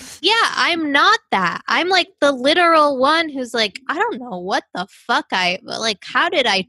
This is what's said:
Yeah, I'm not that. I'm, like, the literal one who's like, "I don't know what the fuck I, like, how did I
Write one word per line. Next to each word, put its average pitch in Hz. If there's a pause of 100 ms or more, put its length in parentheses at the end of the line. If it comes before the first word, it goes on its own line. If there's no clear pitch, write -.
(200)
Yeah, 381 (220)
I'm 311
not 277 (100)
that. 185
I'm, 302
like, 370 (140)
the 285
literal 302
one 311
who's 262
like, 220
"I 285
don't 403
know 233
what 202 (100)
the 190
fuck -
I, 180
like, -
how 294
did 320
I 190